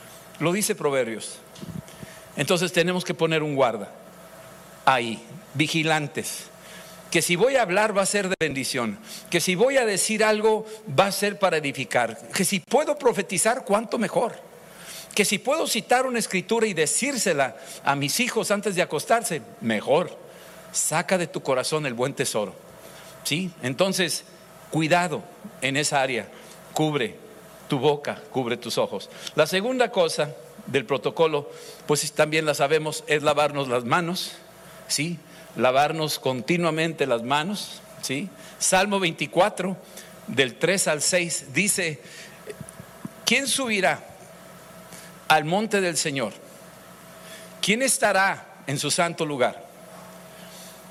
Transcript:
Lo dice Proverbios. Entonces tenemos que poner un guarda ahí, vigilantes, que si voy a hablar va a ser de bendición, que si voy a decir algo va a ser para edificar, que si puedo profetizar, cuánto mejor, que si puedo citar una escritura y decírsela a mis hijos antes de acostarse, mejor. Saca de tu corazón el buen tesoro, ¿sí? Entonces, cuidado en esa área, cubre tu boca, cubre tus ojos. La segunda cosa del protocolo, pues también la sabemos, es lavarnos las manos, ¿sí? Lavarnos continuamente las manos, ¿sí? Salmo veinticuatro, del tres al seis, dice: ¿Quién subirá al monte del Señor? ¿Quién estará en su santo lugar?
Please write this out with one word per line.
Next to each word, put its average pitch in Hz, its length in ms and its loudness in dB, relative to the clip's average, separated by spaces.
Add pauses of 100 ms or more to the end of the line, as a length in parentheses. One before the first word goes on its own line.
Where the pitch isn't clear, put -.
(400)
Lo 160 140 2
dice 208 220 0
Proverbios. 131 640 -2 (960)
Entonces 175 340 2
tenemos 180 320 2
que 175 100 -4
poner 160 300 0
un 151 120 -2
guarda 117 360 0 (920)
ahí, 117 360 2 (340)
vigilantes, 151 920 -2 (640)
que 165 100 2
si 175 140 2
voy 254 220 4
a 240 60 6
hablar 202 320 2
va 196 80 4
a - 20 0
ser 196 240 0
de 185 100 -2
bendición, 131 580 -2 (320)
que - 120 2
si 185 140 2
voy 254 200 4
a 254 100 4
decir 214 380 0
algo 214 420 4 (320)
va 190 100 8
a 196 40 -2
ser 202 260 -2
para 180 200 4
edificar, 127 600 0 (120)
que - 160 0
si 185 160 0
puedo 294 360 2
profetizar, 220 680 0
cuánto 214 320 0
mejor, - 500 -2 (680)
que 196 100 4
si 196 140 0
puedo 302 260 0
citar 247 400 2
una 247 140 -2
escritura 220 480 0
y 202 60 -2
decírsela 160 840 0 (260)
a 139 120 2
mis 139 240 -2
hijos 226 320 0
antes 202 240 -2
de 175 80 4
acostarse, 165 580 0 (180)
mejor. 123 580 0 (540)
Saca 175 460 0
de 175 80 0
tu - 160 -6
corazón 143 460 0
el 123 80 -4
buen 127 180 0
tesoro, 107 400 -2 (680)
¿sí? 175 260 -2 (140)
Entonces, 175 600 0 (460)
cuidado 160 540 2 (380)
en 135 160 0
esa 147 240 0
área, 120 260 -2 (460)
cubre 147 420 0 (520)
tu 139 120 0
boca, 131 420 0 (100)
cubre 123 240 -2
tus 113 220 -6
ojos. 107 320 -2 (260)
La 151 120 4
segunda 233 440 0
cosa 160 380 0 (380)
del 131 180 0
protocolo, 147 640 0 (380)
pues 151 260 0
también 156 320 2
la 147 80 2
sabemos, 151 540 0
es 151 160 2
lavarnos 143 440 2
las 123 180 0
manos, 170 480 -2 (540)
¿sí? 165 300 -2 (380)
Lavarnos 147 640 2
continuamente 156 880 0
las 117 160 0
manos, 151 580 -2 (220)
¿sí? 185 260 -4 (300)
Salmo 196 400 2
veinticuatro, 180 760 0 (520)
del 127 280 0
tres 185 320 0
al 156 140 0
seis, 170 500 0
dice: 165 480 0 (1300)
¿Quién 262 220 2
subirá 202 580 0 (1200)
al 151 160 6
monte 202 340 0
del 175 160 0
Señor? 139 380 -2 (1300)
¿Quién 220 200 2
estará 196 840 2
en 135 100 -2
su 170 140 -2
santo 170 340 0
lugar? 123 400 0 (1300)